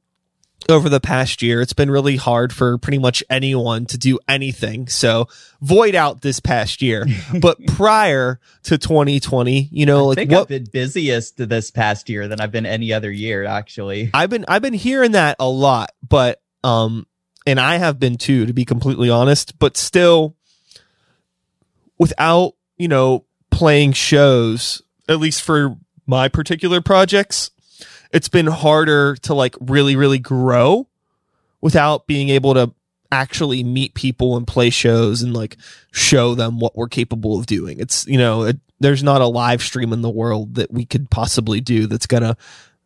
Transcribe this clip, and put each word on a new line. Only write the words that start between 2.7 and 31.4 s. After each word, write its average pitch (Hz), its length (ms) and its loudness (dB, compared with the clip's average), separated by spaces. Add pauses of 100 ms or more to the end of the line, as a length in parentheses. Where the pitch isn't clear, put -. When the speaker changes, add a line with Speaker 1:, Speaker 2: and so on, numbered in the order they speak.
Speaker 1:
pretty 139 220 -4
much 123 320 0
anyone 123 560 -2
to 127 100 -10
do 131 220 0 (100)
anything. 127 580 -4
So 117 400 0 (320)
void 190 360 4
out 151 260 0
this 135 180 -4
past 113 440 -2
year. 113 220 -2 (160)
Speaker 2:
<laughs> - 200 -6
Speaker 1:
But 170 240 2
prior 175 760 2 (240)
to 170 140 0
twenty 143 420 0
twenty, 131 520 -2
you 147 160 0
know, 143 180 4
Speaker 2:
I - 40 2
Speaker 1:
like, 135 80 2
Speaker 2:
think 151 140 0
Speaker 1:
what 180 100 6
Speaker 2:
I've 214 60 -4
been 127 240 -8
busiest 131 680 -4
this 113 340 -4
past 107 380 -2
year 104 180 -8
than 107 120 -10
I've 107 120 -6
been 113 160 -6
any 110 260 -4
other 107 180 -4
year, 101 340 -6
actually. 104 680 -8
Speaker 1:
I've 165 160 0
been, 220 180 -6
I've 214 140 0
been 254 140 -6
hearing 247 380 0
that 156 260 2
a 131 100 -2
lot, 131 420 0 (160)
but, 127 320 2 (240)
um, 113 440 -2 (400)
and 135 120 2
I 147 180 0
have 160 220 -2
been 123 200 0
too, 127 260 0
to 120 80 -4
be 127 120 -2
completely 120 440 0
honest, 127 480 2
but 139 180 0
still 170 600 2 (1600)
without, 170 560 2 (240)
you 175 100 -4
know, 131 380 2 (240)
playing 147 440 4
shows, 123 880 2 (260)
at 160 120 0
least 156 220 -2
for 147 340 0 (300)
my 131 220 0
particular 175 540 -2
projects, 196 680 0 (600)
it's - 160 0
been 170 200 2
harder 151 720 2
to, - 160 -4
like, 131 260 0
really, 139 360 2
really 135 240 2
grow 127 680 2 (760)